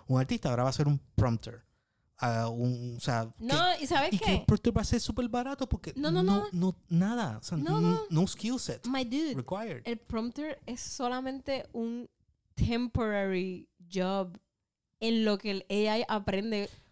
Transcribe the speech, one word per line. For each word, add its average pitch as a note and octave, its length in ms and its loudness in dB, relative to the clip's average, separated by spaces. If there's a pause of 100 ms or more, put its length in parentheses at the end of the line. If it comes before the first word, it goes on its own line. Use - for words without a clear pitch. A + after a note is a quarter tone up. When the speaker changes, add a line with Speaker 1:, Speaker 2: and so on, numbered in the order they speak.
Speaker 1:
un B2+ 120 4
artista, C#3+ 300 0
ahora A#2+ 140 2
va C3+ 60 2
a - 40 0
ser D3 140 2
un C#3+ 120 4 (160)
prompter. A#2 480 0 (580)
Ah, A#2 280 2
un, A#2+ 480 -2
o - 20 -14
sea, A2+ 400 -2
Speaker 2:
No, B3 160 0 (220)
Speaker 1:
que, D#4 80 -8
Speaker 2:
¿y - 20 -2
sabes D#4 260 2
Speaker 1:
y G3 60 4
que A4 60 -2
Speaker 2:
qué? F#4+ 100 4
Speaker 1:
el - 100 0
prompter G#3+ 320 4
va A3 40 2
a - 40 -2
ser A#3+ 140 2
súper A#3+ 300 -2
barato B3 380 -2
porque - 280 -6
Speaker 2:
No, D4 160 0
no, F4+ 100 4
Speaker 1:
no, G4 180 4
Speaker 2:
no. G#4 120 -2
Speaker 1:
no, F3+ 240 0 (140)
nada. F3+ 500 2
O - 40 -14
sea, E3+ 140 -6
Speaker 2:
No, C#4 240 2
Speaker 1:
no, E3+ 120 4
Speaker 2:
no. A4 160 0
Speaker 1:
no E3+ 180 2
skill A#3+ 320 -4
set - 280 -8
Speaker 2:
My C4 180 0
dude, C#4+ 300 -2
Speaker 1:
required. E3+ 500 -6
Speaker 2:
el A#3 120 -4
prompter A#3+ 720 -6
es A#3+ 140 -8
solamente C4 880 -4
un A#3 360 -6 (480)
temporary G3+ 1120 0 (240)
job F#3 460 -2 (600)
en A3+ 260 2
lo G#3 140 4
que G#3 120 -4
el G3 180 -4
A G#3+ 280 2
I - 100 0
aprende G#3 600 -2 (220)